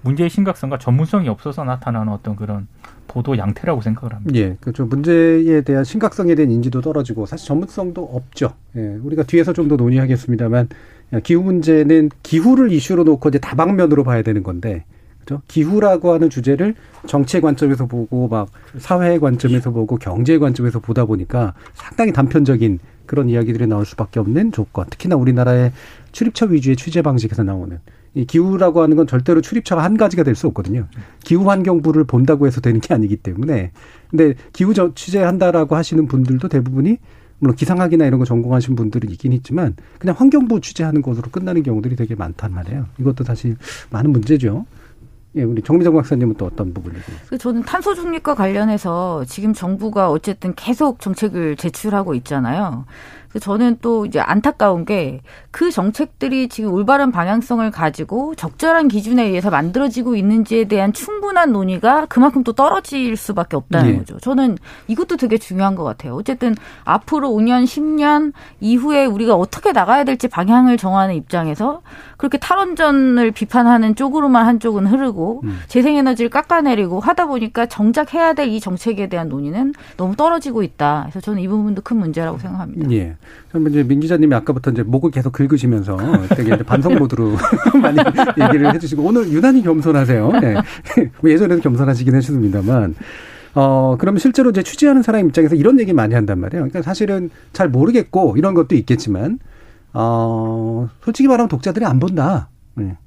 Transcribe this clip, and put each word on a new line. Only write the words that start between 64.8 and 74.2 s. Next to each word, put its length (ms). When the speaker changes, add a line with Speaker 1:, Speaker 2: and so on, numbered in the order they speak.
Speaker 3:
이것도 300
되게 220
중요한 340
것 100
같아요. 320
어쨌든 380
앞으로 480
오 100
년, 240
십 220
년 460
이후에 460
우리가 300
어떻게 360
나가야 320
될지 240
방향을 500
정하는 380
입장에서 640
그렇게 200
탈원전을 920
비판하는 640
쪽으로만 500